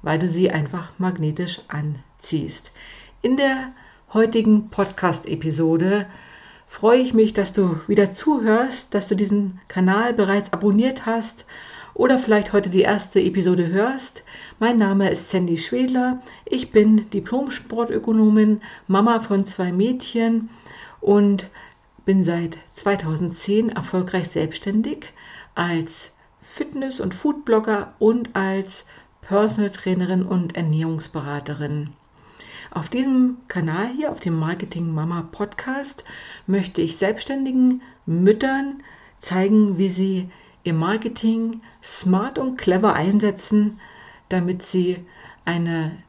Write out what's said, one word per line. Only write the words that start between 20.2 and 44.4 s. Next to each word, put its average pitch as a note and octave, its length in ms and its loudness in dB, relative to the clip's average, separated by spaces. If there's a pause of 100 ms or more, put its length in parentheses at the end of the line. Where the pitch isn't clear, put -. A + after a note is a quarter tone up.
und G3+ 480 4 (560)
bin F#3+ 180 4
seit E3+ 340 -2 (160)
zweitausendzehn F#3+ 960 -2
erfolgreich F#3 640 -4
selbstständig G3 800 -4 (440)
als E3 560 -4 (280)
Fitness- C4+ 640 -8
und F#3 120 -4
Foodblogger A3 840 -2
und A3+ 340 2
als F#3+ 520 -4 (340)
Personal G#3 520 0
Trainerin F#3 520 -2
und F3+ 320 -2
Ernährungsberaterin. D3+ 1300 -4 (840)
Auf D#3+ 160 -8
diesem B3+ 500 2 (100)
Kanal E3+ 400 -2
hier, C#4+ 240 -4
auf - 80 -12
dem E3 180 -2
Marketing E3+ 560 -4
Mama E3 380 -4
Podcast, C4 720 -8 (420)
möchte F#3 380 -2
ich E3 140 -4
selbstständigen B3+ 840 0 (240)
Müttern C4+ 800 0 (380)
zeigen, G3 580 2
wie F#3+ 100 2
sie F#3 400 -2 (340)
ihr E3+ 120 -2
Marketing A3+ 840 -2 (200)
smart G3+ 560 -2
und C4 220 -4
clever F#3+ 340 2
einsetzen, G#3 840 0 (500)
damit F3+ 320 -2